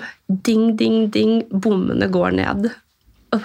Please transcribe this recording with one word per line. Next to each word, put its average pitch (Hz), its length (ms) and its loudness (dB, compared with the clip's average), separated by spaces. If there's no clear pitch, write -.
Ding, 220 480 2
ding, 226 320 2
ding, 214 300 2
bommene 196 640 0
går 92 240 0
ned. 202 320 -2
Og 220 120 -2